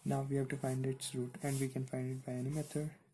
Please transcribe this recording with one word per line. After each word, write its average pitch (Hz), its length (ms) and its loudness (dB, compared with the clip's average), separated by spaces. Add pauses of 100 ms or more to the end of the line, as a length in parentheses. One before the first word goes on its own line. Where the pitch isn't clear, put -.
Now 139 260 2
we 139 60 4
have 135 140 4
to 143 60 0
find 131 300 0
its 131 260 -2
root, 123 300 -2
and 139 160 2
we 135 80 4
can 131 200 -2
find 127 220 -2
it 131 160 -4
by 131 100 -4
any 127 160 0
method. 151 380 0 (260)